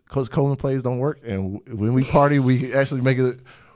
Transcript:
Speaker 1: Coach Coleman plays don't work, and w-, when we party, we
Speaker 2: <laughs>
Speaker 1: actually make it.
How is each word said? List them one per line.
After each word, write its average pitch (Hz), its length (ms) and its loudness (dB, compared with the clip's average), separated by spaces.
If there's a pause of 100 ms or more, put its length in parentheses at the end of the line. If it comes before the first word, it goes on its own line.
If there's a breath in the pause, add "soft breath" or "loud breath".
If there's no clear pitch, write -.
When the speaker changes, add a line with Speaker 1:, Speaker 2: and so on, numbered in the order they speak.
Speaker 1:
Coach 131 220 -4
Coleman 139 260 0
plays 135 280 -4
don't 123 160 -4
work, 151 240 -4
and 95 400 -6
w-, 113 120 -12
when 107 180 0
we 131 100 2
party, 143 340 4
we 127 340 2
Speaker 2:
<laughs> 131 40 -2
Speaker 1:
actually 135 240 0
make 127 180 2
it. 127 220 0 (360 loud breath)